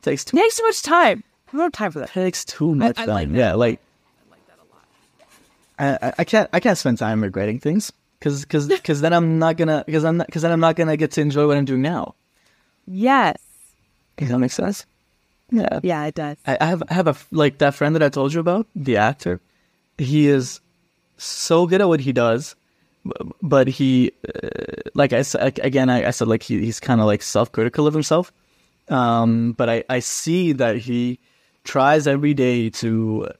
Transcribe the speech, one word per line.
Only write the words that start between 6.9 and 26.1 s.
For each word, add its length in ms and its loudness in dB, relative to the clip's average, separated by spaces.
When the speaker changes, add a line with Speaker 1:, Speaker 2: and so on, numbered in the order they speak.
Speaker 1:
time 260 -2
regretting 360 -4
things 320 -2
'cause, 260 -4
'cause, 220 -2
Speaker 2:
<laughs> 40 -14
Speaker 1:
'cause 180 -2
then 120 2
I'm 260 2
not 180 2
gonna, 320 0
'cause 160 0
I'm 120 2
not, 140 -4
'cause 120 -4
then 80 2
I'm 80 2
not 160 4
gonna 220 0
get 160 0
to 80 0
enjoy 260 2
what 100 4
I'm 80 0
doing 160 -2
now. 340 -4
Speaker 2:
Yes. 500 0
Speaker 1:
Does 120 -4
that 100 0
make 120 0
sense? 340 -4
Yeah. 320 0
Speaker 2:
Yeah, 220 -2
it 100 -8
does. 220 -8
Speaker 1:
I, 140 -2
I 40 2
have, 240 -2
I 40 -4
have 140 0
a 40 2
f-, 200 -8
like, 280 0
that 160 4
friend 200 0
that 80 2
I 60 4
told 240 -2
you 60 -2
about, 360 0
the 220 -2
actor. 420 -2
He 300 2
is 320 0
so 500 0
good 140 2
at 60 4
what 120 4
he 120 -2
does, 440 0
b-, 60 -8
but 240 4
he, 440 2
uh, 220 -10
like 180 2
I 100 2
said, 180 -4
ag-, 220 -2
again, 260 2
I, 180 2
I 40 0